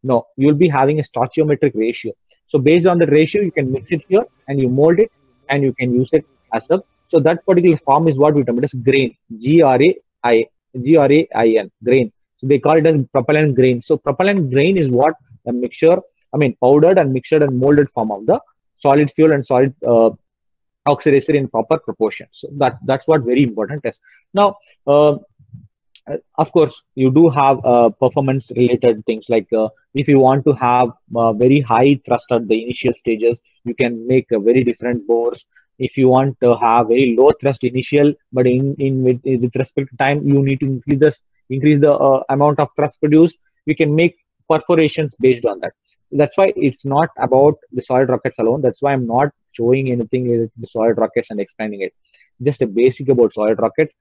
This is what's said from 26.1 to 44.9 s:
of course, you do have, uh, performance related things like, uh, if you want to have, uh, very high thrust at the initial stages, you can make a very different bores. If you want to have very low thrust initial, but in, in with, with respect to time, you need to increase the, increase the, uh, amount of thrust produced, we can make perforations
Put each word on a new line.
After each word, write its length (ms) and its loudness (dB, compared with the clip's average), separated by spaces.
of 140 -2
course, 300 0
you 160 2
do 180 6
have, 360 0
uh, 240 4
performance 680 -2
related 500 0
things 220 -6
like, 240 -2
uh, 180 -2
if 140 -4
you 120 4
want 260 2
to 80 2
have, 360 0
uh, 180 0
very 260 2
high 460 0
thrust 260 -4
at 160 -2
the 160 -2
initial 340 -6
stages, 420 -2
you 100 -10
can 320 -4
make 240 0
a 80 -2
very 240 2
different 440 -6
bores. 360 -2
If 180 -8
you 120 4
want 320 0
to 160 2
have 300 0
very 300 0
low 220 4
thrust 240 -4
initial, 500 0
but 120 0
in, 300 -2
in 280 -4
with, 200 0
with 320 -4
respect 360 -6
to 60 -20
time, 300 -2
you 160 2
need 160 -2
to 60 -4
increase 340 -4
the, 160 2
increase 300 0
the, 140 4
uh, 360 2
amount 300 0
of 160 -2
thrust 240 -4
produced, 380 2
we 100 -4
can 200 0
make 220 0
perforations 720 0